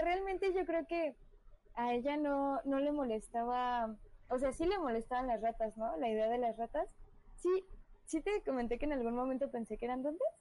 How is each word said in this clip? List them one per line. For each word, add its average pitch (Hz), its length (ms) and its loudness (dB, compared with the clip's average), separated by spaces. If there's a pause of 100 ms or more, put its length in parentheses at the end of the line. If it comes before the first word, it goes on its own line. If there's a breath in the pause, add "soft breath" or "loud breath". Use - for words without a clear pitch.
realmente 370 500 2
yo 359 120 2
creo 330 220 0
que 330 280 0 (600)
a 240 180 0
ella 269 240 0
no, 277 480 2
no 269 140 2
le 285 120 4
molestaba, 240 1040 0 (340)
o 254 100 0
sea, 262 140 2
sí 330 120 0
le 392 140 2
molestaban 247 480 0
las 226 140 0
ratas, 220 360 0
¿no? 233 200 -2
La 262 120 2
idea 220 200 2
de 240 80 2
las 233 200 0
ratas. 254 300 -2 (500)
Sí, 349 120 0 (560)
sí 311 160 -2
te 415 220 0
comenté 240 360 0
que 294 60 -2
en 302 80 0
algún 240 220 0
momento 254 360 0
pensé 220 260 -4
que - 80 -4
eran 254 180 -2
duendes. 330 240 -2 (140)